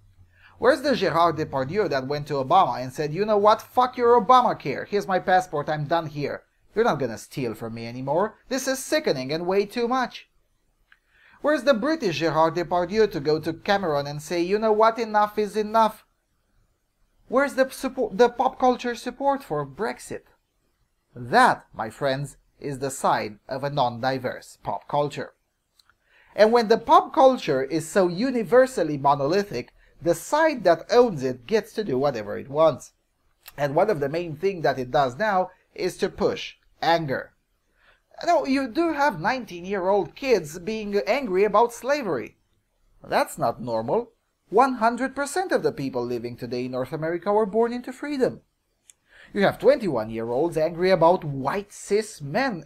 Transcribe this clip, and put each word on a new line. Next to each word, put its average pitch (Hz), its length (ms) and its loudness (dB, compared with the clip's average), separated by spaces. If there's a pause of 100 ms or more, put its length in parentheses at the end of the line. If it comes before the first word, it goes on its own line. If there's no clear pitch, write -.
(580)
Where's 262 240 4
the 285 100 0
Gérard 170 440 2
Depardieu 151 540 -2
that 135 160 -2
went 147 220 -6
to 151 60 -4
Obama 135 480 2
and 127 100 -10
said, 147 200 -6
"You 190 140 -4
know 214 100 2
what? 208 240 4
Fuck 254 380 -2
your 240 200 6
Obamacare. 196 720 2
Here's 202 180 -2
my 185 120 0
passport. 180 500 0
I'm 151 160 -2
done 165 220 -2
here. 143 380 -8 (300)
You're 220 100 2
not 202 140 0
gonna 117 180 -4
steal 117 380 -8
from 113 200 -10
me 117 120 -12
anymore. 139 500 -2 (120)
This 262 200 -4
is 262 120 -2
sickening 165 520 -2
and 170 140 -4
way 196 180 2
too 233 240 -4
much"? 254 400 -4 (1120)
Where's 294 220 0
the 269 100 4
British 208 480 -2
Gérard 160 360 2
Depardieu 180 560 0
to 156 80 -6
go 151 180 0
to 160 140 -4
Cameron 160 540 0
and 147 140 -10
say, 175 220 -4
"You 190 160 0
know 220 140 2
what? 220 260 4
Enough 214 400 0
is 208 180 -2
enough"? 214 480 0 (1200)
Where's 262 260 0
the 262 100 2
suppo-, 262 500 -6
the 233 140 6
pop 247 300 -2
culture 247 360 0
support 262 480 -4
for 147 240 -4
Brexit? 156 580 -8 (880)
That, 151 580 2
my 110 160 -6
friends, 139 480 -4 (240)
is 135 180 -8
the 135 120 -4
sign 117 580 -2
of 135 160 -8
a 143 60 -4
non-diverse 131 920 -4
pop - 240 -8
culture. 147 460 -2 (1000)
And 214 180 6
when 233 160 4
the 226 100 6
pop 320 360 4
culture 247 480 4
is 156 260 -4
so 185 200 2
universally 214 880 2
monolithic, 139 760 0 (280)
the 170 140 2
side 294 500 0
that 165 260 4
owns 214 340 4
it 127 220 -6
gets 214 260 -2
to 226 100 -6
do 135 160 -2
whatever 113 380 -2
it 101 140 -12
wants. 147 420 0 (640)
And 143 180 -2
one 190 140 4
of 185 120 0
the 139 100 -2
main 165 260 -6
things 185 260 -4
that 139 160 0
it 127 120 -6
does 131 260 0
now 185 340 0 (240)
is 175 240 -6
to 190 120 -2
push - 460 -4 (260)
anger. 156 500 -2 (920)
Now, 320 200 2
you 269 240 0
do 320 240 0
have 285 280 0
nineteen-year-old 190 920 -2
kids 185 440 0
being 208 380 -4 (100)
angry 202 380 0
about 214 280 4
slavery. 220 640 -4 (640)
That's - 360 -2
not 120 220 -2
normal. 120 520 -4 (380)
One 262 240 4
hundred 240 420 -2
percent 339 360 -4
of 269 100 0
the 151 100 0
people 127 320 -6
living 120 320 -8
today 123 300 -6
in 123 60 -10
North 127 200 -6
America 165 400 -4
were 214 140 2
born 226 260 0
into 247 200 -10
freedom. 254 500 -4 (920)
You 202 100 0
have 165 160 2
twenty-one-year-olds 139 1000 0
angry 165 320 0
about 175 340 4
white 143 480 -6
cis - 480 -4
men 185 460 -4